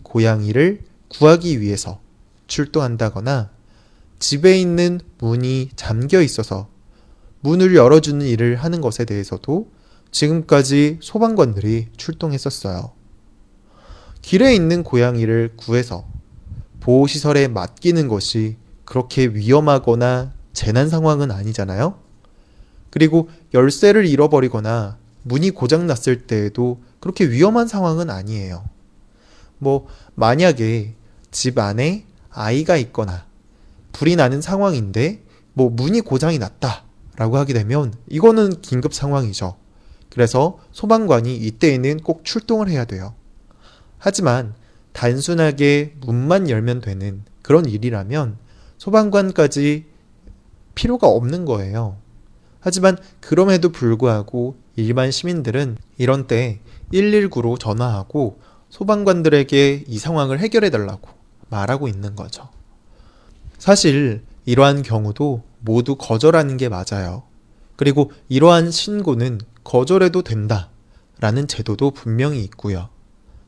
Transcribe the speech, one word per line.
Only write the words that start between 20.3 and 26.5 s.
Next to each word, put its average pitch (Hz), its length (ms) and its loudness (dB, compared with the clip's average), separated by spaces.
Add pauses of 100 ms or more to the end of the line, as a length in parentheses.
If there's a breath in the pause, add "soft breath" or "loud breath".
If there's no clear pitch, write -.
재난 147 340 0
상황은 156 440 0
아니잖아요? 101 640 -4 (960 soft breath)
그리고 160 380 2 (260 loud breath)
열쇠를 190 500 4
잃어버리거나 120 920 0 (260)
문이 143 260 -2
고장났을 135 800 0
때에도 120 560 -2 (160 soft breath)